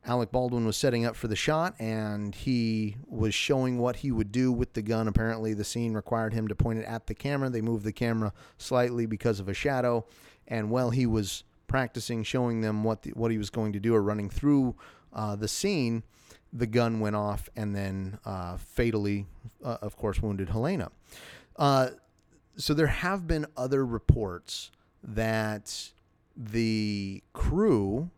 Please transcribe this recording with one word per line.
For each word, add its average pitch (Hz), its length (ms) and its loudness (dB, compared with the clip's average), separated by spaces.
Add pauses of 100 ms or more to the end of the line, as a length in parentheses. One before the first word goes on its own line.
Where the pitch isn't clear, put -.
Alec 120 240 0
Baldwin 120 360 2
was 107 100 0
setting 120 280 2
up 117 120 -2
for - 100 -6
the 107 80 0
shot, 160 460 0
and 107 520 -4
he 110 640 0 (140)
was 110 260 0
showing 127 440 0
what 123 180 0
he 139 160 -4
would 110 180 -2
do 127 220 2
with 120 220 -2
the 113 80 -4
gun. 113 260 0
Apparently, 110 440 2
the 104 120 -2
scene 117 300 -2
required 110 380 0
him 113 140 0
to 104 80 -2
point 113 240 2
it 110 60 -4
at 113 240 -8
the 110 60 -4
camera. 135 360 -2
They 120 100 0
moved 110 220 0
the 107 100 -2
camera 113 400 0 (240)
slightly 120 500 0
because 110 340 0
of 95 80 -6
a 98 60 -2
shadow, 123 520 0 (400)
and 107 240 -2
while 123 200 2
he 123 160 4
was 110 360 0 (240)
practicing 120 560 -2
showing 120 380 0
them 107 240 0
what 110 180 0
the, - 120 -10
what 113 180 0
he 110 60 0
was 101 120 -4
going 110 220 -2
to 101 80 -4
do 113 160 4
or 104 60 6
running 104 280 0
through, 139 460 4 (360)
uh, 107 220 -4
the 104 140 -2
scene, 123 560 0 (500)
the 120 140 0
gun 113 320 2
went 107 160 0
off 104 400 -2
and 104 180 -4
then, 98 500 -4
uh, 90 320 -6
fatally, 101 680 0 (380)
uh, 117 180 -4
of 104 140 -8
course, 101 260 0
wounded 98 260 -2
Helena. 117 420 -2 (680)
Uh, 135 320 4 (680)
so 151 160 -2
there 151 140 4
have 180 400 0
been 156 180 0 (120)
other 131 280 2
reports 110 840 0 (320)
that 110 880 -4 (460)
the 107 840 -2 (100)
crew 143 840 2